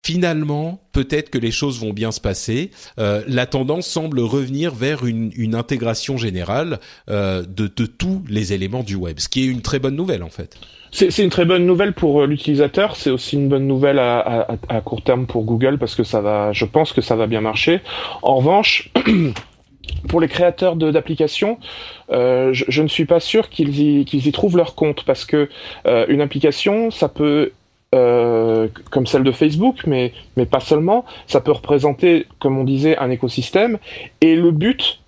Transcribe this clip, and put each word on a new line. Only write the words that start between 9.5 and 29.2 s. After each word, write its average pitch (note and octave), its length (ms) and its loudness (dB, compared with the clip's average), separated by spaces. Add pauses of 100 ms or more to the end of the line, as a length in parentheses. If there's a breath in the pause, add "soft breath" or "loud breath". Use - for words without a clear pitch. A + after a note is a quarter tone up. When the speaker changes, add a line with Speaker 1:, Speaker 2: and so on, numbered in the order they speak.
Speaker 1:
très - 160 -2
bonne C3+ 160 -2
nouvelle, D3 300 -4
en D#2+ 40 -12
fait. - 280 -14 (340 loud breath)
Speaker 2:
C'est, F#3 220 2
c'est G#3+ 100 0
une F#3 80 4
très F3 140 2
bonne F3 200 4
nouvelle F#3 280 2
pour, D3 300 2
euh, C#3 40 4
l'utilisateur. D3 680 0
C'est - 140 -2
aussi B2+ 260 -2
une C#3 120 2
bonne C#3 200 2
nouvelle C#3 320 2
à, B2 180 2
à, A2+ 380 -2 (120)
à A2+ 120 -2
court - 220 -8
terme B2+ 240 2
pour A#2 180 -4
Google B2 340 0
parce B2+ 160 -4
que A#2+ 80 -2
ça G#2+ 180 0
va, G#2 320 0
je G#2+ 120 0
pense D#3 280 0
que - 80 0
ça - 140 0
va A2 140 0
bien A2 120 -2
marcher. A2+ 400 0 (420 loud breath)
En C3+ 140 2
revanche, E3+ 540 2 (160)
<clears throat> - 1000 -2
pour E3 120 2
les D#3+ 80 2
créateurs F3 460 2
de, D#3+ 160 2
d'applications, D#3+ 680 0 (520 loud breath)
euh, B2+ 420 2
je, B2+ 140 -2
je C3+ 160 0
ne D#3 60 2
suis - 160 -2
pas E3 160 4
sûr - 280 0
qu'ils C#3+ 320 -2
y, D3 240 4
qu'ils C3+ 220 -2
y D3 60 2
trouvent F3+ 240 0
leur E3+ 180 2
compte D3+ 300 -2
parce - 200 -2
que, D3 240 0 (380 loud breath)
euh, A#2 220 4
une C#3+ 120 4
application, D#3+ 680 0
ça - 180 -2
peut, D3 440 0 (420)
euh, A#2 720 4 (220)
comme C3 160 2
celle C3 180 2